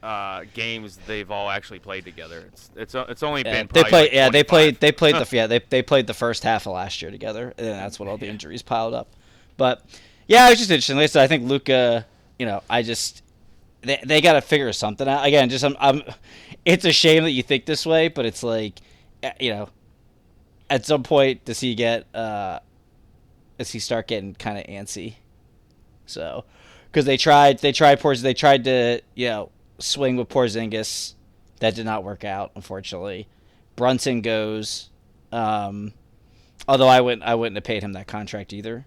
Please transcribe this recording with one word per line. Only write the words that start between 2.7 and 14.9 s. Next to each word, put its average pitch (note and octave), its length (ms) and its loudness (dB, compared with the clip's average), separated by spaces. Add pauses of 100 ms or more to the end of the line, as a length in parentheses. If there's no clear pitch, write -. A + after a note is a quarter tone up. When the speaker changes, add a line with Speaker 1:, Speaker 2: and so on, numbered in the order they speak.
Speaker 1:
it's, A2 200 -14
o-, B2+ 120 -6
it's A#2+ 160 -12
only D3 220 -4
Speaker 2:
Yeah, A2 60 -6
Speaker 1:
been A2 200 -4
Speaker 2:
they D#3+ 100 6
Speaker 1:
probably, - 80 4
Speaker 2:
played, E3 160 8
Speaker 1:
like, C#3+ 80 -2
Speaker 2:
yeah, C3+ 160 4
they C#3+ 140 4
played, D#3 360 4
they D3+ 120 4
played D3+ 240 2
the, C#3 100 -2
Speaker 1:
twenty-five. - 80 -12
<laughs> - 0 -
Speaker 2:
yeah, A2+ 140 0
they, A#2+ 220 0
they C3 120 0
played B2+ 260 2
the A#2 60 -10
first A#2 300 -6
half A2+ 220 0
of G2 80 -8
last F#2 280 -8
year E2 100 -14
together, A2 460 -12
and A2+ 100 -8
then G#2 100 -8
that's G2+ 220 -12
when G2 100 -10
all G#2 80 -8
the G#2 80 -12
Speaker 1:
Yeah. G2+ 60 -10
Speaker 2:
injuries G#2 320 -14
piled A2+ 300 -4
up. A#2 160 -10 (480)
But, B2+ 280 0 (420)
yeah, B3 200 10
it B3 40 10
was A3+ 80 6
just G3+ 120 -2
interesting. C#3 240 0
Like D3 80 2
I D3+ 40 2
said, C#3+ 160 6
I C3+ 40 6
think C3+ 200 0
Luka, B2+ 600 2 (320)
you B2 80 -4
know, G2 200 -6
I A#2+ 140 0
just, - 400 -8 (600)
they, C3+ 220 -4
they D3+ 180 2
gotta D#3 200 6
figure C3+ 320 0
something A2 340 -4